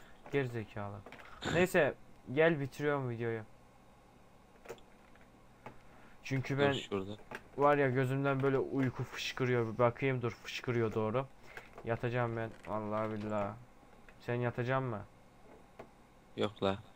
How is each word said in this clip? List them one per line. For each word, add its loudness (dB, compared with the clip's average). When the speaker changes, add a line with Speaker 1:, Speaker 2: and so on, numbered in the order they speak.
Speaker 1:
Gerizekalı. -2
Neyse, 6
gel 6
bitiriyorum -2
videoyu. -2
Çünkü -2
Speaker 2:
Dur 2
Speaker 1:
ben 6
Speaker 2:
şurada. -4
Speaker 1:
var 6
ya, 6
gözümden 2
böyle 4
uyku 0
fışkırıyor. 0
Bir -10
bakayım, 4
dur, 0
fışkırıyor -2
doğru. 0
Yatacağım 0
ben. -4
Vallahi -2
billahi. -2
Sen 0
yatacak 0
mı? -4
Speaker 2:
Yok -2
la. 2